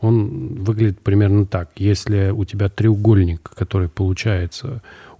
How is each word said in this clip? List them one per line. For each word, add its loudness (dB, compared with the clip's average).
Он -2
выглядит 0
примерно 4
так. -6
Если 0
у -4
тебя -2
треугольник, 2
который -4
получается, -4